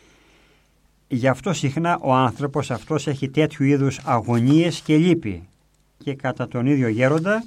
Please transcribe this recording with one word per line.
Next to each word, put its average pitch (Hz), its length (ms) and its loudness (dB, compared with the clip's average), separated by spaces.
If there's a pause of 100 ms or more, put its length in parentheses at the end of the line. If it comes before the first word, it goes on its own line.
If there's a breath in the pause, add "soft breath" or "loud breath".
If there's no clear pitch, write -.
(1080 soft breath)
Γι' 127 200 -2
αυτό 143 260 -2
συχνά 160 480 -2
ο 135 120 0
άνθρωπος 131 580 -2
αυτός 139 360 -4
έχει 139 220 -4
τέτοιου 151 360 0
είδους 139 340 2
αγωνίες 131 800 2
και 151 160 2
λύπη. 110 500 0 (500)
Και 143 160 -8
κατά 127 340 -6
τον 123 180 -4
ίδιο 135 220 2
γέροντα, 160 600 0